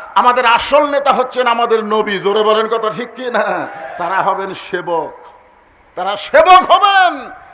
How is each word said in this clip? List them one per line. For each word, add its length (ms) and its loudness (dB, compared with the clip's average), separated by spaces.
আমাদের 320 2
আসল 400 2
নেতা 260 0
হচ্ছেন 340 -2
আমাদের 380 0
নবী। 340 -2
জোরে 240 0
বলেন 260 2
কথা 220 -2
ঠিক 260 -8
কি 140 -8
না? 380 -4
তারা 220 -4
হবেন 340 -4
সেবক, 580 -6
তারা 220 -6
সেবক 540 4
হবেন। 600 2